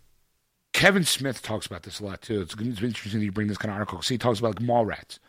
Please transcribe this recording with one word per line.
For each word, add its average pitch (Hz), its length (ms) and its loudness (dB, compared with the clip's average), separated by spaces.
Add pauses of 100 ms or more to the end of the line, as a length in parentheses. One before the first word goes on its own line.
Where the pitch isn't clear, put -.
(720)
Kevin 190 320 6
Smith 135 380 -2
talks 110 240 -4
about 87 180 -10
this - 160 -12
a 107 60 -8
lot, 95 160 -8
too. 107 180 -2
It's, 85 140 -4
it's 110 280 -4
interesting 110 380 -2
that 104 60 2
you 101 80 -2
bring 104 140 0
this 101 100 -2
kind 107 140 -2
of 98 40 -4
article. 98 220 -4
'Cause - 100 -4
he 127 100 0
talks 117 220 2
about, 110 220 0
like, 120 40 -2
Mallrats. 117 640 0